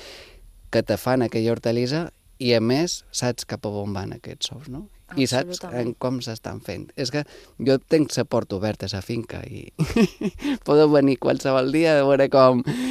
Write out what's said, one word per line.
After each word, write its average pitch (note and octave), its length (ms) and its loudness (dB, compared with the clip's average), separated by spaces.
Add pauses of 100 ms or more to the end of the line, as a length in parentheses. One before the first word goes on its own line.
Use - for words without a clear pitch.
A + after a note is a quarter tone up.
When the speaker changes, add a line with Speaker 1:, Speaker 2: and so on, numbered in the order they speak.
(720)
Speaker 1:
que A2+ 120 2
te - 160 -2
fan B2+ 240 0
aquella A2+ 300 0
hortalissa B2 580 -2 (280)
i, B2 160 2
a A2+ 60 6
més, C3 500 0
saps - 360 -4
cap - 200 -10
a - 40 -4
on G2+ 240 -6
van G2+ 180 -8
aquests - 400 -12
ous, B2 160 -18
no? D3 200 -14 (280)
I C3 100 2
saps E3+ 320 -2
Speaker 2:
Absolutament. B2 300 -6
Speaker 1:
en A#2 100 -6
com B2+ 240 -4
s'estan - 400 -10
fent. G#2 220 -10 (100)
És C3+ 160 -6
que D3 140 -4 (340)
jo C3 200 2
tenc D#3 360 0
la B2 100 0
porta A2 300 -2
oberta G#2 320 -4
a F#2+ 60 -8
la G2 100 -6
finca A2+ 400 -8
i - 220 -14 (520)
<laughs> - 520 -6
podeu D3+ 240 6
venir C#3 260 4
qualsevol C3 560 0
dia D#3+ 240 4
a C#3 80 4
veure C#3 240 4
com, C3 320 6 (280)